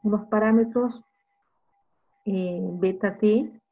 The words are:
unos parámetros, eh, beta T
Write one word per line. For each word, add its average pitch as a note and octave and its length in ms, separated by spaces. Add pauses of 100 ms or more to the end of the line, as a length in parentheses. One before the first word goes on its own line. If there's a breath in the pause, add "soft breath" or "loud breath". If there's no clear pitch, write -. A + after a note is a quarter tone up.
unos G#3 240
parámetros, A3+ 720 (1200)
eh, F3+ 340 (140)
beta F#3+ 440
T A3 420 (120)